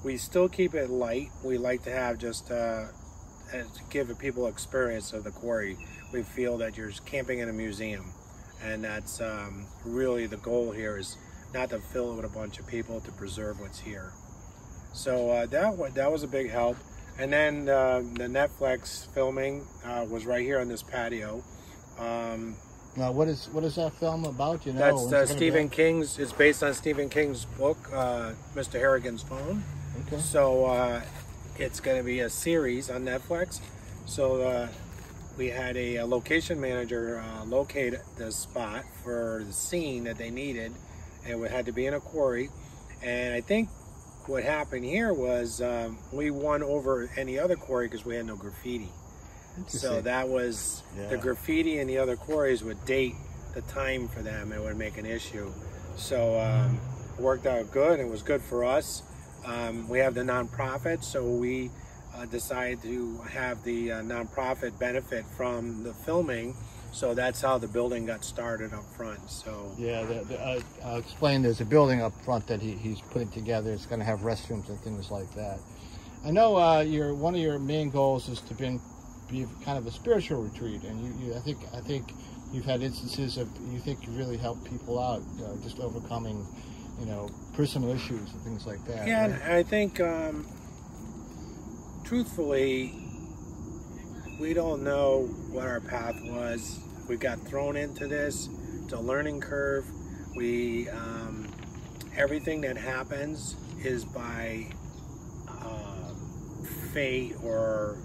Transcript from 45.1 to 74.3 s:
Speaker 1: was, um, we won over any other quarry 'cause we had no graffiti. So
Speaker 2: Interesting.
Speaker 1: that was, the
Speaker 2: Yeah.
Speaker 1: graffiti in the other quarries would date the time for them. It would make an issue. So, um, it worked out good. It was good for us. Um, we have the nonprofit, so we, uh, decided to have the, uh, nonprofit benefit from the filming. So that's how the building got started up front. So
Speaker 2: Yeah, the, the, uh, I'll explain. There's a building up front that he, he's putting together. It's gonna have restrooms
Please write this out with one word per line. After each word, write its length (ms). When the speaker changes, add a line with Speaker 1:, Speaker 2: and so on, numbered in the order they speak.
Speaker 1:
was, 500
um, 360
we 180
won 340
over 520
any 220
other 160
quarry 340
'cause 160
we 120
had 100
no 100
graffiti. 520
So 720
Speaker 2:
Interesting. 440
Speaker 1:
that 240
was, 540
the 80
Speaker 2:
Yeah. 40
Speaker 1:
graffiti 580
in 100
the 100
other 180
quarries 460
would 220
date 300
the 80
time 460
for 140
them. 300
It 100
would 140
make 220
an 80
issue. 440
So, 440
um, 380
it 60
worked 240
out 260
good. 280
It 80
was 140
good 200
for 220
us. 380
Um, 440
we 100
have 160
the 80
nonprofit, 800
so 220
we, 460
uh, 120
decided 560
to 360
have 320
the, 280
uh, 100
nonprofit 760
benefit 460
from 460
the 100
filming. 640
So 220
that's 280
how 160
the 100
building 380
got 180
started 480
up 120
front. 340
So 460
Speaker 2:
Yeah, 280
the, 200
the, 160
uh, 200
I'll 140
explain. 440
There's 180
a 60
building 340
up 120
front 220
that 160
he, 100
he's 280
putting 200
together. 420
It's 140
gonna 180
have 160
restrooms 480